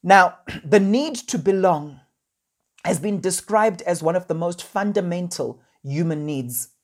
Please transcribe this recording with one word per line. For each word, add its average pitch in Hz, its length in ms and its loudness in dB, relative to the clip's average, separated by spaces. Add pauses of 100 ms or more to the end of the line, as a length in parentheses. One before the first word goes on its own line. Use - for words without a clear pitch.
Now, 185 340 6 (140)
<clears throat> - 120 -14
the 165 160 6
need 240 360 2
to - 240 -6
belong 160 600 0 (840)
has 180 140 -2
been 196 200 -4
described 196 640 0
as 170 220 -4
one 165 120 0
of 180 120 -4
the 165 80 -4
most 175 280 -6
fundamental 180 960 -4 (240)
human 151 420 -4
needs. 127 440 -6 (140)